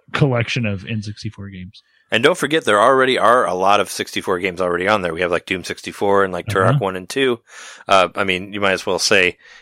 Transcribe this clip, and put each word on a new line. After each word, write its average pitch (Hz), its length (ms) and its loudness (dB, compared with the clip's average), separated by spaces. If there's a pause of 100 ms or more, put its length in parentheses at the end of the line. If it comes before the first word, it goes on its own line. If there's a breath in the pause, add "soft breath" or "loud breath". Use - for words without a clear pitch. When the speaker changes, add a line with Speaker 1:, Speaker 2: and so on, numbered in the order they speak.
(120)
Speaker 1:
collection 117 540 0
of 98 200 -6
N 107 160 -6
sixty-four 104 480 -14
games. 92 320 -18 (300)
Speaker 2:
And 113 100 0
don't 170 160 2
forget, 151 260 -2
there 104 160 4
already 127 380 4
are 110 280 4
a 90 80 -2
lot 98 260 4
of 95 100 -2
sixty-four 98 480 -4
games 90 220 -4
already 90 260 0
on 104 160 2
there. 87 100 -2
We 85 100 -4
have, 87 80 0
like, 85 160 -2
Doom 90 180 -6
sixty-four 98 580 0
and, 95 100 -2
like, 87 140 -8
Turok 95 240 0
Speaker 1:
Uh-huh. 147 80 2
Speaker 2:
one 95 180 -4
and 92 120 -12
two. 127 320 -2 (480 loud breath)
Uh, 92 260 6
I 101 100 -2
mean, 95 280 -4
you 101 80 -6
might 98 120 2
as 90 140 -4
well 92 140 -2
say, 92 380 2 (240 soft breath)